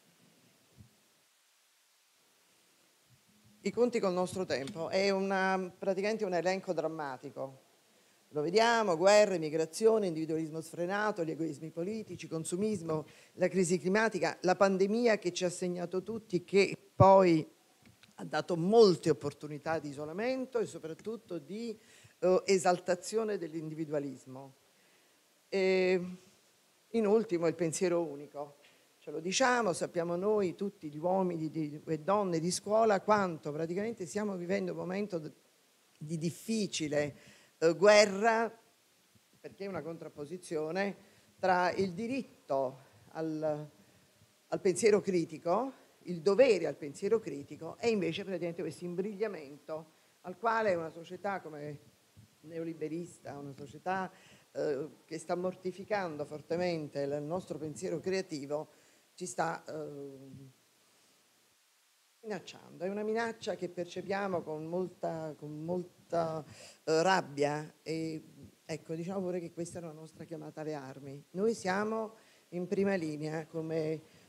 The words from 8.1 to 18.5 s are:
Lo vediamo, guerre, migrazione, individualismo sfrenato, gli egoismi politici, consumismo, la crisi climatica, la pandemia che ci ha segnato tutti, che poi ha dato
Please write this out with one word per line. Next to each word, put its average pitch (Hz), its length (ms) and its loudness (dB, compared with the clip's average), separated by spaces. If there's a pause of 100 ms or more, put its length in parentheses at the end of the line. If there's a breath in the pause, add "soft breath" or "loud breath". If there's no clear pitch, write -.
Lo 151 120 -2
vediamo, 214 540 4
guerre, 196 440 8
migrazione, 165 680 2
individualismo 160 560 -2
sfrenato, 190 640 -2
gli 156 80 -2
egoismi 156 400 -6
politici, 185 560 -8
consumismo, 165 800 -4 (260 loud breath)
la 180 140 2
crisi 175 320 2
climatica, 185 640 2
la 180 140 4
pandemia 202 600 4
che 180 160 -4
ci 185 120 -2
ha 175 40 0
segnato 175 540 -4
tutti, 214 400 -4
che 185 340 4 (180)
poi 185 520 10 (680)
ha - 80 -12
dato 156 320 -2